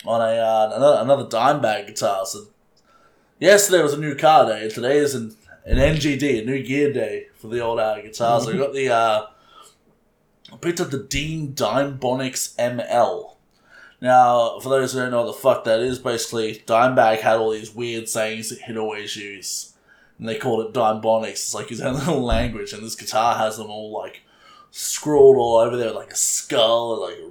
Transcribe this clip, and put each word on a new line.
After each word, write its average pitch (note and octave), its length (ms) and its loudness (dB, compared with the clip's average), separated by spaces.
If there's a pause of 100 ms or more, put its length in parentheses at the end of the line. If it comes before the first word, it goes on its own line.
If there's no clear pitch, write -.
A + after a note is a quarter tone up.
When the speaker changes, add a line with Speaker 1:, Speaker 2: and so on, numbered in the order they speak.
Speaker 1:
on A2+ 160 0
a, A2+ 140 0
uh, A2 400 2
another, C3 260 4
another B2+ 260 2
dime C3 320 2
bag G#2 280 -2
guitar. G2+ 400 -4
So - 140 -10 (1000)
yesterday F#3 420 6
was D3 120 2
a D3 60 -4
new D3+ 140 -4
car D3+ 320 6
day, G#2+ 200 -2
and A2 60 -4
today B2+ 280 0
is C3+ 160 0
an, A2+ 200 -8 (300)
an A2+ 120 2
N D3+ 200 4
G C#3 200 0
D, C3 220 0
a G#2+ 60 -8
new C3 180 -4
gear C3+ 280 0
day G#2 440 -4
for - 120 -20
the A#2+ 120 -4
old, A#2 200 -2
uh, G#2+ 220 -2
guitar. A#2 400 0
So - 60 -4
I A2 60 -4
Speaker 2:
Mm-hmm. B2+ 60 -2
Speaker 1:
got C#3 140 -2
the, C3+ 160 -2
uh, A2+ 360 2 (1300)
I - 80 -20
picked E3+ 220 -4
up C#3+ 80 -4
the C3 140 -6
Dean D3+ 500 -6
Dimebonics C3 1040 -2
M B2 220 -2
L. G#2+ 580 -2 (640)
Now, B2 600 4
for C3 80 -10
those C3 240 0
who C3 60 -4
don't B2 120 -4
know A#2+ 120 0
what A2 120 -6
the - 60 -16
fuck B2+ 240 2
that A2+ 160 2
is, B2 180 -4
basically, A2+ 680 -6
Dimebag A#2 540 4
had A2+ 180 2
all A2 140 0
these G#2+ 240 -8
weird A#2 340 -8
sayings A2 400 -6
that B2 120 -14
he'd A2+ 160 -10
always G#2 380 -8
use. G2+ 580 -12 (440)
And A2+ 100 -10
they A2+ 120 -6
called A2+ 260 -2
it G#2+ 80 -12
Dimebonics. A2 600 0
It's - 200 -8
like G#2 160 -10
his A#2 120 -10
own B2+ 120 -4
<laughs> C#3+ 60 -4
little C#3 240 0
language, A2+ 500 -2
and G#2+ 100 -14
this A2+ 120 -12
guitar A2 420 0
has A2 200 -2
them G#2+ 120 -12
all, G#2+ 240 -12
like, F#2+ 280 -12 (500)
scrawled C3+ 680 6
all A#2 200 2
over A#2+ 200 2
there, A2+ 140 -4
like G2+ 200 -12
a - 60 -16
skull, A#2 760 0
and, G2+ 100 -6
like, F2 200 -10
a E2 80 -18